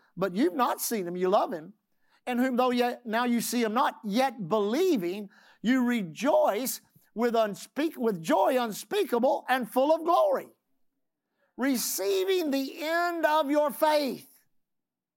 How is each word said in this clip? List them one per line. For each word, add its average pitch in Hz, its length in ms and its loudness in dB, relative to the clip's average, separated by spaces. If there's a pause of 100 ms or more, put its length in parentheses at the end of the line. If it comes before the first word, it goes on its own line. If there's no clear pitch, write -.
(160)
"But 180 200 -2
you've 339 180 2
not 262 260 -2
seen 190 280 -4
him, 180 80 -8
you 180 120 0
love 247 240 2
him, 165 200 -10 (560)
and 240 100 -2
whom 254 160 0
though 247 160 2
yet 240 340 -2
now 233 200 -2
you 240 160 0
see 233 240 -2
him 214 100 -2
not, 277 300 0
yet 226 440 -2
believing, 208 840 0 (320)
you 247 220 2
rejoice 240 960 0 (320)
with 233 220 0
unspeak-, 233 640 -2
with 214 260 -2
joy 269 340 2
unspeakable 247 920 -2
and 247 200 0
full 277 240 2
of 330 120 0
glory, 311 420 2 (1120)
receiving 359 920 0
the 269 320 -4
end 339 420 0
of 302 260 2
your 294 200 2
faith." 302 580 0 (880)